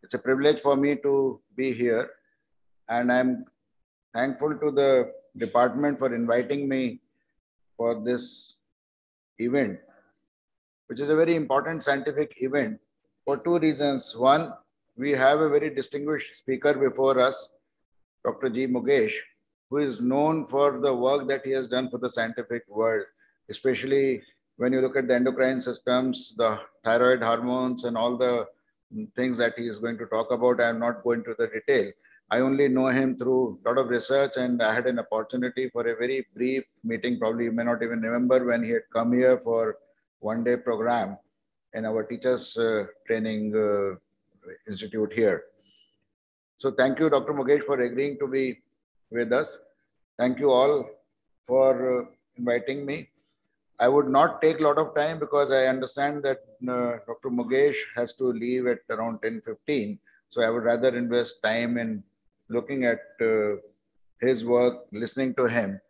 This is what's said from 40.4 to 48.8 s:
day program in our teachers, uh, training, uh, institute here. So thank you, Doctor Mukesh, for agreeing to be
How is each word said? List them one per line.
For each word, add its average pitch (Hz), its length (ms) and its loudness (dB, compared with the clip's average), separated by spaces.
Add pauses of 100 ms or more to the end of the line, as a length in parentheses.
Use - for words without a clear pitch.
day 123 120 2
program 113 640 -2 (560)
in 110 120 -6
our 110 180 -2
teachers, 120 520 -4
uh, 113 300 0 (220)
training, 110 480 -2
uh, 101 400 0 (720)
institute 107 440 -6
here. 104 340 2 (1120)
So 139 100 -2
thank 127 300 0
you, 160 100 2
Doctor 143 240 2
Mukesh, 143 300 2
for 139 180 0
agreeing 135 380 -2
to 139 80 -4
be 131 340 -4 (480)